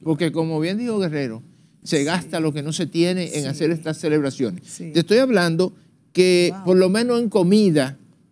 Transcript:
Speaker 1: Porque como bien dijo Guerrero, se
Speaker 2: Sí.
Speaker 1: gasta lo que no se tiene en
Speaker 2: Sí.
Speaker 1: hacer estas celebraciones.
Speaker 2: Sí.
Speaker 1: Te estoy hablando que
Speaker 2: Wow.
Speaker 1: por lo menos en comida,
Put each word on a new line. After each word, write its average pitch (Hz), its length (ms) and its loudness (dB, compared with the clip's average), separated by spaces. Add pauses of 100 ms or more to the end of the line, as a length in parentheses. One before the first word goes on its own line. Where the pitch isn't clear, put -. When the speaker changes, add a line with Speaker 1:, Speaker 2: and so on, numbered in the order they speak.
Speaker 1:
Porque 160 280 0
como 160 300 -4
bien 185 160 -4
dijo 233 200 -4
Guerrero, 143 440 -4 (420)
se - 160 -2
Speaker 2:
Sí. 139 60 0
Speaker 1:
gasta 175 340 -4
lo 156 140 -2
que 143 100 -8
no 156 80 -6
se 160 140 -4
tiene 175 500 -2
en 147 80 -2
Speaker 2:
Sí. 131 60 -6
Speaker 1:
hacer 156 220 -2
estas 160 260 -6
celebraciones. 135 680 -2
Speaker 2:
Sí. 170 280 -14
Speaker 1:
Te 165 80 4
estoy 202 160 2
hablando 185 560 2 (400)
que 180 420 4
Speaker 2:
Wow. 190 80 -12
Speaker 1:
por 185 140 4
lo 185 120 4
menos 233 300 0
en 240 80 -2
comida, 175 680 2 (340)